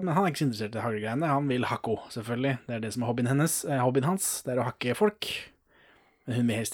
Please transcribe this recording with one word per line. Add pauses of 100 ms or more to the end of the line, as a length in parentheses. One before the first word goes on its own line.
men
han
er
ikke
så
interessert
i
haglegreiene.
Han
vil
hakke
ho,
selvfølgelig. (100)
Det
er
det
som
er
hobbyen
hennes, (120)
eh,
hobbyen
hans, (180)
det
er
å
hakke
folk. (1000)
Men
hun
vil
helst